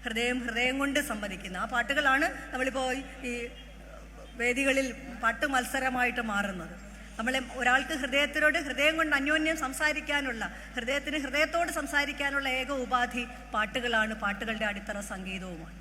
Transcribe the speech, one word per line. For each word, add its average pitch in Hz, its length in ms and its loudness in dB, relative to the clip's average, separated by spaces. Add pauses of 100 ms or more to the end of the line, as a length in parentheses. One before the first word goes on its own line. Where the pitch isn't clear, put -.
ഹൃദയം, 240 400 0
ഹൃദയം 240 360 2
കൊണ്ട് 277 180 4 (100)
സമ്മതിക്കുന്ന 196 540 -4
ആ - 100 0
പാട്ടുകളാണ് 277 540 4 (240)
നമ്മളിപ്പോ 262 320 0 (480)
ഈ - 20 -2 (1040)
വേദികളിൽ 262 480 2 (360)
പാട്ട് 233 220 2 (100)
മത്സരമായിട്ട് 247 760 2
മാറുന്നത്. 190 460 -2 (400)
നമ്മളെ, 254 220 0 (200)
ഒരാൾക്ക് 262 420 4
ഹൃദയത്തിനോട്, 294 560 4 (100)
ഹൃദയം 285 320 4
കൊണ്ട് 311 180 4
അന്യോന്യം 311 460 2
സംസാരിക്കാനുള്ള, 285 800 0 (320)
ഹൃദയത്തിന് 277 480 -2
ഹൃദയത്തോട് 311 560 2
സംസാരിക്കാനുള്ള 277 680 0 (120)
ഏക 262 120 -2 (140)
ഉപാധി 240 380 2 (300)
പാട്ടുകളാണ്, 220 600 2 (100)
പാട്ടുകളുടെ 214 460 -2
അടിത്തറ 202 280 -6 (140)
സംഗീതവുമാണ് 185 680 -8